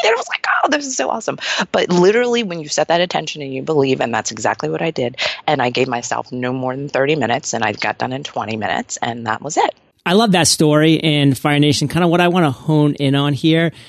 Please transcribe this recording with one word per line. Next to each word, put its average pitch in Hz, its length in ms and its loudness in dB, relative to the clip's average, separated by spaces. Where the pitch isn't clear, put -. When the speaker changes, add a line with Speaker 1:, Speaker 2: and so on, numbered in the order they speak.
Speaker 1:
it." 453 160 2
I - 0 -
was - 100 -10
like, - 160 -8
"Oh, 339 40 0
this 285 160 -2
is 262 120 -8
so 262 120 -2
awesome." 143 280 -4
But 180 180 0
literally 233 540 4
when 175 160 -6
you 151 80 -10
set 151 220 0
that 165 100 2
intention 160 420 -4
and 135 120 -8
you 131 80 -6
believe, 139 400 2
and 120 120 -2
that's 110 180 -4
exactly 110 360 -4
what 160 140 -4
I 165 100 -2
did. 127 240 -4
And 147 140 2
I 123 80 0
gave 123 180 0
myself 120 420 -6
no 127 220 -4
more 127 240 -4
than 143 140 -8
thirty 139 260 0
minutes 120 380 -2
and 113 100 -4
I 107 80 0
got 104 280 -4
done 123 120 -4
in 135 140 -8
twenty 110 320 -6
minutes - 440 -6
and 117 260 -6
that 110 140 -4
was 147 140 -10
it. - 180 0
Speaker 2:
I 170 80 2
love 214 200 4
that 170 140 4
story. 156 540 4
And 143 360 4
Fire 147 220 0
Nation, 147 280 4
kinda 160 220 0
what 170 100 4
I 175 80 4
wanna 175 240 2
hone 147 440 2
in 139 200 0
on 143 180 2
here 160 380 2